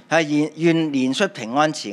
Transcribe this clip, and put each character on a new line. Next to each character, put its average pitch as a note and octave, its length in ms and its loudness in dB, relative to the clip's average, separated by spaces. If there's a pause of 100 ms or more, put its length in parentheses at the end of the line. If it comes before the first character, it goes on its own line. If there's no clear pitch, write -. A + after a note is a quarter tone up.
啊， E3 140 4
願， D3+ 340 0
願 E3 200 2
憐 C#3 380 0
恤 G3 140 0
平 A2+ 260 -10
安 D3+ 180 2
慈 G#2+ 200 -10